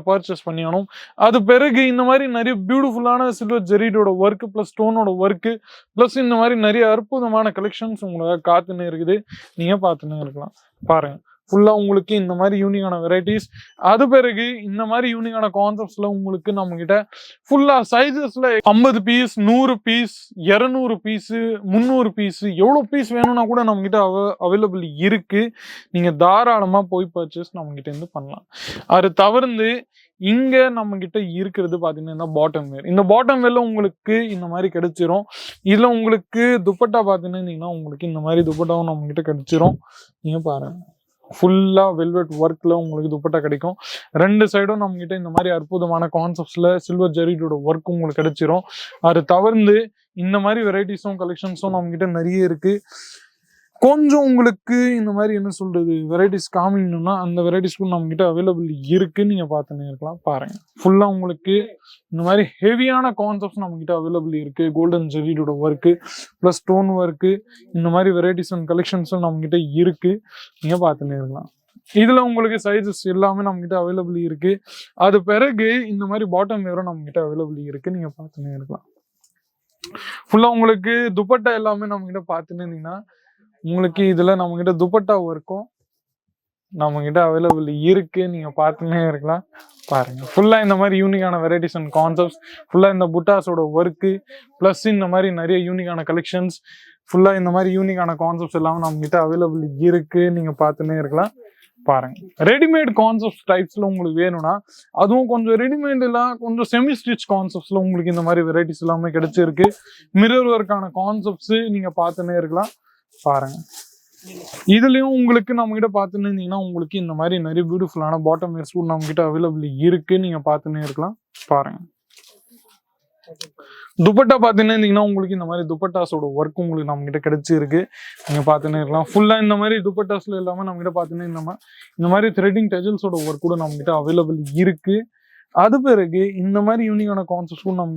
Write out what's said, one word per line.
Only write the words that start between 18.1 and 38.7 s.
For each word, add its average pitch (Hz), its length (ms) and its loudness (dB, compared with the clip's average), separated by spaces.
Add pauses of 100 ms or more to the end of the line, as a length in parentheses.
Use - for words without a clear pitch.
ஐம்பது 226 360 6
பீஸ், 240 260 2 (140)
நூறு 247 280 4 (100)
பீஸ், 233 280 0 (380)
இருநூறு 247 440 2 (100)
பீஸ், 214 260 -6 (400)
முந்நூறு 240 460 2
பீஸ், 202 240 -4 (220)
எவ்வளவு 277 280 4
பீஸ் 269 240 -2
வேணும்னா 240 360 2
கூட 240 180 2
நம்ம 196 160 0
கிட்ட 208 240 2
அவ-, 196 260 -2 (120)
அவைலபிள் 190 360 0 (240)
இருக்கு. 208 340 0 (540)
நீங்க 175 160 2 (140)
தாராளமா 202 560 4 (100)
போய் 185 240 -2
பர்ச்சேஸ் 170 340 -8 (100)
நம்ம 151 180 -12
கிட்ட 139 160 -14
இருந்து 156 240 -14
பண்ணலாம். 139 280 -14 (520)
அது 185 140 4 (120)
தவிர்த்து 226 480 2 (640)
இங்க 254 280 4 (160)
நம்ம 202 280 -6
கிட்ட 180 140 -6 (200)
இருக்கிறது 180 480 -4
பாத்தீங்கன்னா 160 500 -8
பாட்டம் 151 380 0
வேர். 139 180 -12
இந்த 196 120 4 (100)
பாட்டம் 254 320 4
வேர்ல 240 220 2
உங்களுக்கு 208 480 -2 (180)
இந்த 180 180 -8
மாதிரி 185 240 -2
கிடைச்சிரும். 175 480 -2 (480)
இதுல 240 240 6
உங்களுக்கு 220 480 0 (240)
துப்பட்டா 220 420 0
பாத்தீங்கன்னா 175 680 -6
உங்களுக்கு 156 340 -10
இந்த 156 160 -6
மாதிரி 170 220 2
துப்பட்டாவும் 165 420 -2